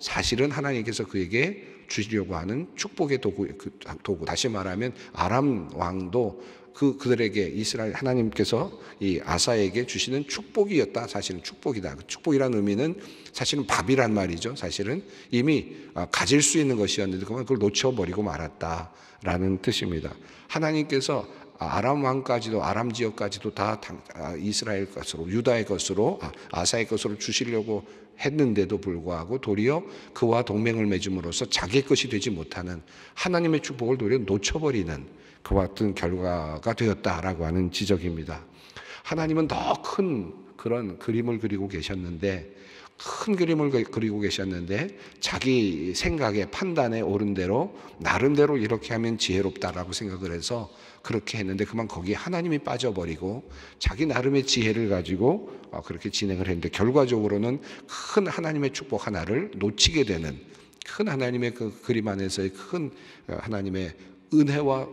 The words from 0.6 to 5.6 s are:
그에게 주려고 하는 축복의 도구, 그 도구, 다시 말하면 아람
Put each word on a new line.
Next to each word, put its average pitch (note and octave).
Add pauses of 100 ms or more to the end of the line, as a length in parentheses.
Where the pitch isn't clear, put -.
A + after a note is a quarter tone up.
그에게 A2+ (220)
주려고 G2+
하는 A2
축복의 C#3+
도구, G2 (100)
그 - (320)
도구, E2
다시 E2+
말하면 G#2 (220)
아람 A2